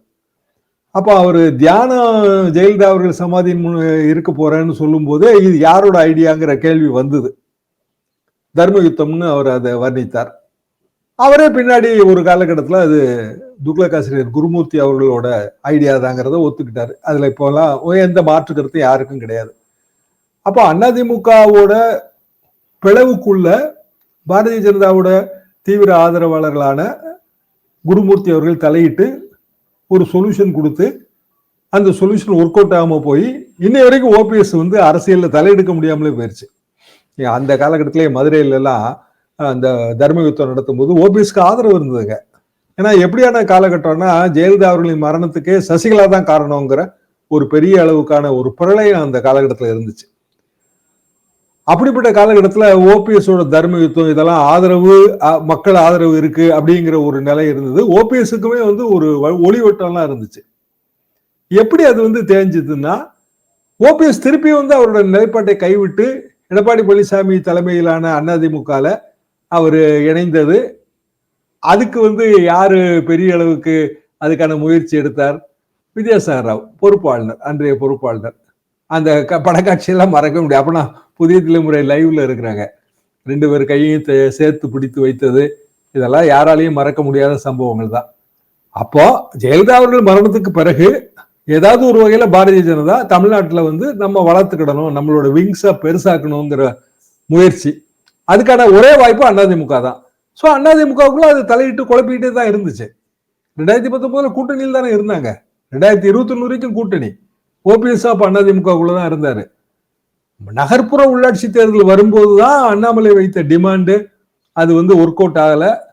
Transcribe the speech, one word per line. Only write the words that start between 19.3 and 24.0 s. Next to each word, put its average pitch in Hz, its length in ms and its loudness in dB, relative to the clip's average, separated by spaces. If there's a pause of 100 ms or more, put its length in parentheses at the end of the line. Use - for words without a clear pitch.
அப்போ 202 220 0
அ 208 300 0
தி 247 100 -2
மு 233 80 -4 (140)
கவோட 208 420 6 (1120)
பிளவுக்குள்ள 202 680 2 (760)